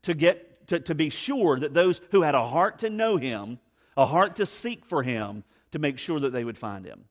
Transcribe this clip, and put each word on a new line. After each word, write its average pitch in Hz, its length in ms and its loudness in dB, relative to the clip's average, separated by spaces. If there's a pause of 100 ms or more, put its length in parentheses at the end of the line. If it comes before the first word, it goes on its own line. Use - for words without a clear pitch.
to 175 120 -2
get, - 540 0
to, 170 140 -2
to 160 120 -4
be 151 160 0
sure 202 480 0
that 139 160 -4
those 175 280 4 (100)
who 196 100 6
had 147 140 2
a 117 100 4
heart 170 340 0
to 226 100 -4
know 220 260 0
him, 120 440 -4 (360)
a 135 100 6
heart 175 300 2
to 208 100 0
seek - 400 -10
for 151 180 -2
him, 107 420 -6 (260)
to 156 80 -6
make 143 180 0
sure 156 220 -4
that 135 140 -2
they 123 100 -2
would 117 140 -8
find 101 280 -10
him. 55 260 -18